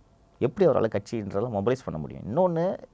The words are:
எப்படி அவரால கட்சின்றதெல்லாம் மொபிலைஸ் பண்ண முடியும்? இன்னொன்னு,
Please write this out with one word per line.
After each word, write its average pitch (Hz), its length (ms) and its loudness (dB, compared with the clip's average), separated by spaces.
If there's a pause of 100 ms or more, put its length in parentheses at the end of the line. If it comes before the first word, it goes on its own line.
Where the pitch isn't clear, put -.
(400)
எப்படி 170 300 2
அவரால 110 200 4
கட்சின்றதெல்லாம் 104 600 -4
மொபிலைஸ் 110 340 0
பண்ண 78 140 -6
முடியும்? 67 240 -10 (120)
இன்னொன்னு, 175 420 2 (160)